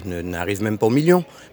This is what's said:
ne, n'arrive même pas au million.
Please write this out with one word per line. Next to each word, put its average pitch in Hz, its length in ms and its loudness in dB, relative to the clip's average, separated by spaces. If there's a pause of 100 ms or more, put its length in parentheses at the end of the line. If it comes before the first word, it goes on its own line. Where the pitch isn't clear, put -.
ne, 87 160 -8
n'arrive 90 400 -4
même 107 160 -2
pas 113 80 0
au 110 60 4
million. 165 340 4 (280)